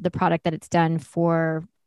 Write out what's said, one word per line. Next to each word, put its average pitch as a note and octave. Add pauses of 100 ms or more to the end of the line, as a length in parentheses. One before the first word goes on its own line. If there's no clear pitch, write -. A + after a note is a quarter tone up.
the F3
product E3
that E3
it's -
done E3
for E3 (220)